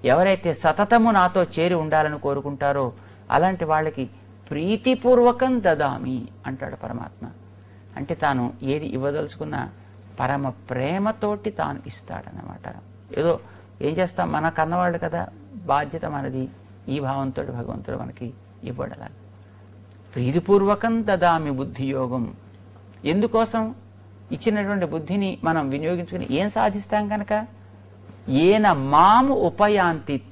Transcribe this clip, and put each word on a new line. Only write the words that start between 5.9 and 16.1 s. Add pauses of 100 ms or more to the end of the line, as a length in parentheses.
అంటాడు
పరమాత్మ. (680)
అంటే
తాను (100)
ఏది
ఇవ్వదలుచుకున్నా (500)
పరమ
ప్రేమతోటి
తాను
ఇస్తాడనమాట. (440)
ఏదో (420)
ఏం
చేస్తాం,
మన
కన్నవాళ్ళు
కదా, (280)
బాధ్యత
మనది, (400)